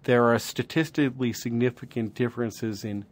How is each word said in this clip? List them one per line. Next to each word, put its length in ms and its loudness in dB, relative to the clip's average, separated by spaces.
there 220 4
are 140 6
statistically 920 -2
significant 840 -2
differences 680 -4
in 280 -8